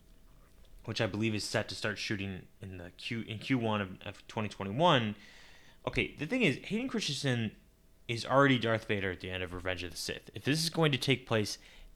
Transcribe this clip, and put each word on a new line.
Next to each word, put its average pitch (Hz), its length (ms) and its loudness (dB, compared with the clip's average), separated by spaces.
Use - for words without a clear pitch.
which 113 160 -2
I 113 60 2
believe 107 280 0
is 101 80 -2
set 110 260 0
to 98 60 -8
start 107 220 -4
shooting 98 460 -4
in 95 160 -10
the 87 200 -12
Q, 117 300 -6
in 107 120 -6
Q 131 180 0
one 110 240 2
of, 92 240 -6
of - 220 -12
twenty 107 200 -4
twenty-one. 113 680 2
Okay, - 300 -2
the 147 80 -6
thing 247 180 0
is, 151 200 4
Hayden 233 240 -4
Christensen 135 640 0
is 113 180 -4
already 135 320 6
Darth 113 280 2
Vader 98 260 0
at 90 80 -6
the 92 100 -8
end 92 140 -4
of 87 100 -6
Revenge 90 300 -4
of 87 80 -6
the 80 60 -12
Sith. - 360 -8
If 104 120 -10
this 156 180 2
is 165 60 0
going 160 220 4
to 131 60 2
take 131 300 2
place 110 300 0